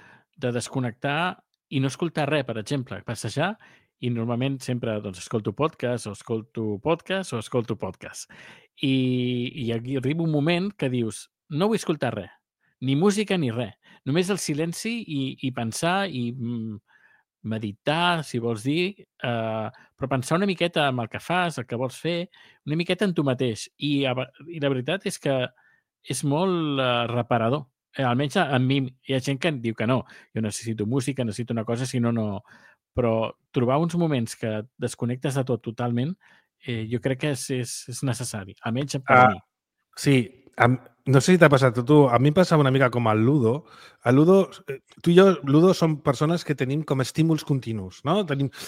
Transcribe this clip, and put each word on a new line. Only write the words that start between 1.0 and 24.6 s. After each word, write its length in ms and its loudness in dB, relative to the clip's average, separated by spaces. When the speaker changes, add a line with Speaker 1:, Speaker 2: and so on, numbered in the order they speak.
Speaker 1:
i 100 -2
no 60 2
escoltar 420 -2
res, 160 0
per 140 -6
exemple, 460 -6
passejar, 520 -4
i 100 -2
normalment 500 -2
sempre, 400 -4
doncs, 180 -8
escolto 360 -4
podcast, 540 -4
o 40 -8
escolto 720 -6
podcast, 520 -4
o 40 -4
escolto 380 -4
podcast. 520 -12
I, 760 0
i 60 -2
aquí 240 -6
arriba 280 -2
un 80 0
moment 440 0
que 140 -2
dius, 400 -4
"No 180 0
vull 80 0
escoltar 380 -2
res, 160 -10
ni 160 0
música 420 2
ni 120 0
res, 240 -6
només 260 0
el 80 0
silenci 680 -4
i, 400 -6
i 60 -2
pensar 580 -2
i, 220 -4
mm, 440 -6
meditar, 840 -2
si 140 -6
vols 260 -4
dir, 300 -2
eh, 480 -4
però 140 -6
pensar 280 0
una 80 0
miqueta 420 0
en 100 -2
el 100 -4
que 120 -10
fas, 380 -2
el 80 -8
que 100 -6
vols 240 -6
fer, 280 -4
una 100 -2
miqueta 280 -2
en 100 0
tu 100 0
mateix." 440 -2
I 280 0
a 80 0
ve-, 140 -6
i 120 -12